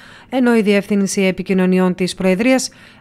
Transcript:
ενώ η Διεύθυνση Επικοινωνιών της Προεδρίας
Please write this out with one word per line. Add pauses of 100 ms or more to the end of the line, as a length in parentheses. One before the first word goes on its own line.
(300)
ενώ
η
Διεύθυνση
Επικοινωνιών
της
Προεδρίας (320)